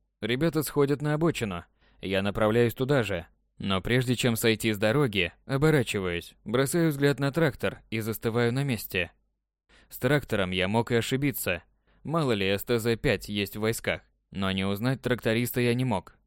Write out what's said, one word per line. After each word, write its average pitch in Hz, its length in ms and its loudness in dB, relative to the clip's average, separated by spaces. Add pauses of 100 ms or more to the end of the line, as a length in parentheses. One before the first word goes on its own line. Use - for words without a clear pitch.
(220)
Ребята 151 420 0
сходят 143 380 0
на 151 120 0
обочину. 123 520 -2 (340)
Я 95 220 0
направляюсь 110 520 2
туда 131 300 2
же. 95 240 -4 (320)
Но 95 220 0
прежде 123 340 2
чем 117 220 2
сойти 113 340 2
с 104 60 -2
дороги, 107 560 0 (120)
оборачиваюсь, 117 880 0 (120)
бросаю 139 460 2
взгляд 143 280 2
на 139 140 -2
трактор 135 560 -2
и 110 100 -4
застываю 117 540 0
на 139 100 -2
месте. 101 480 -4 (800)
С - 100 -16
трактором 113 520 0
я 92 180 0
мог 113 220 0
и 120 40 2
ошибиться. 117 640 -2 (420)
Мало 143 280 0
ли 98 160 2
С 98 160 0
Т 120 160 0
З 117 160 0
пять 107 320 0
есть 104 300 -4
в - 20 -8
войсках. 107 420 -2 (300)
Но 95 200 -2
не 95 120 0
узнать 104 380 -2
тракториста 120 580 0
я 120 140 2
не 127 100 -2
мог. 107 320 -4 (120)